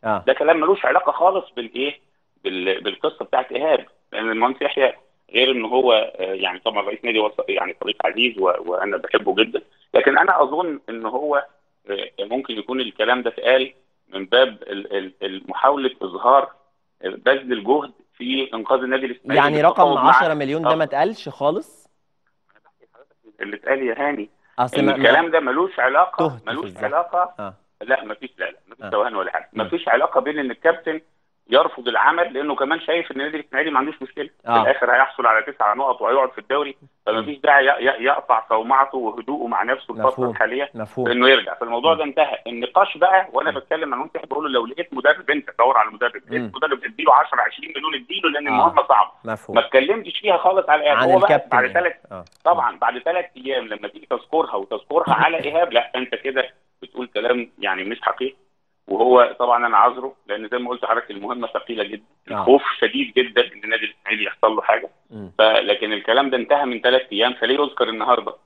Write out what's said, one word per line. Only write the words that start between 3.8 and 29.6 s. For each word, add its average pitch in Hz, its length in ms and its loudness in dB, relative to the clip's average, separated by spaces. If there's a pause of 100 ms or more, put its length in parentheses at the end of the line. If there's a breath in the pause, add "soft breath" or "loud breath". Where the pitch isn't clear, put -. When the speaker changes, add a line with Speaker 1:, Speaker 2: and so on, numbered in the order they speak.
Speaker 2:
لان 110 200 -4
المهندس 120 300 -2
يحيى 139 320 0 (400)
غير 127 180 4
ان 120 140 -2
هو، 123 280 4
آه، 95 400 0
يعني 92 260 -6
طبعًا 107 220 -4
رئيس 104 240 -8
نادي 113 140 0
وص-، 107 300 -2
يعني 92 340 -4
صديق - 220 -6
عزيز 110 340 -2
و-، 92 200 2
وانا 90 380 -4
بحبه 98 380 -2
جدًا، 113 260 -2 (320)
لكن 139 240 4
انا 180 260 4
اظن 147 360 -4 (100)
ان 113 160 -10
هو، 139 400 -2 (440)
آه، 98 200 -8 (100)
ممكن 117 380 -6
يكون 127 240 -8
الكلام 120 400 -2
ده 117 80 -2
اتقال 127 440 0 (400)
من 95 120 -8
باب 117 380 2
ال-، 101 340 -8
ال-، 95 160 -8 (100)
ال-، 95 240 -8
محاوله 135 440 0 (100)
اظهار، 104 420 2 (580)
آه، 95 80 -6
بذل 131 440 -2
الجهد 131 380 -2 (260)
في 131 360 -4
انقاذ 113 260 -2
النادي 131 260 -4
الاسماعيلي 123 380 0
Speaker 1:
يعني 147 240 2
Speaker 2:
بالتفاوض 180 300 4
Speaker 1:
رقم 127 80 2
Speaker 2:
مع 147 40 6
Speaker 1:
عشرة 156 240 6
مليون 147 280 -2
ده 156 140 2
ما 160 80 0
اتقالش 156 460 -2
خالص؟ 156 600 -4 (1500)
Speaker 2:
اللي 104 140 -10
اتقال 135 320 -2
يا 113 80 -4 (140)
هاني، 107 200 -8 (300)
Speaker 1:
أصل 123 260 0
ما، 135 100 2
Speaker 2:
الكلام 135 300 4
Speaker 1:
ما 165 60 -6
Speaker 2:
ده 160 80 4
ملوش 151 400 -2
علاقه، 147 480 2
Speaker 1:
تهت 127 160 -6
في - 60 -12
Speaker 2:
ملوش 135 160 -8
Speaker 1:
الزحمة. 101 220 -10
Speaker 2:
علاقه. 175 520 -2
Speaker 1:
آه. 101 140 -10 (280)
Speaker 2:
لا 120 240 -2
مفيش، 107 320 -12
لا، 92 80 -6
لا، - 120 -12 (100)
مفيش 107 180 -18
Speaker 1:
آه. 101 40 -10
Speaker 2:
توهان 107 260 -2
ولا 95 160 -4
حاجه، - 220 -8
Speaker 1:
مم. 107 120 -4